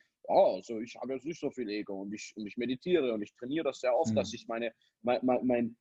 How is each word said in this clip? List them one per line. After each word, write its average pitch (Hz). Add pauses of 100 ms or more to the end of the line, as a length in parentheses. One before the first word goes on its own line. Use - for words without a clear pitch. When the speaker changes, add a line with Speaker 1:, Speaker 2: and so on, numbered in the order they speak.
(240)
Speaker 1:
"Oh, 143
so 110
ich 120
habe 123
jetzt 131
nicht 160
so 143
viel 120
Ego 101
und 101
ich, -
und 107
ich 101
meditiere 127
und 107
ich -
trainiere 147
das 135
sehr 123
oft, 156
Speaker 2:
Mhm. 110
Speaker 1:
dass -
ich 117
meine, 117 (300)
mein, 120
mein, 123
mein, 120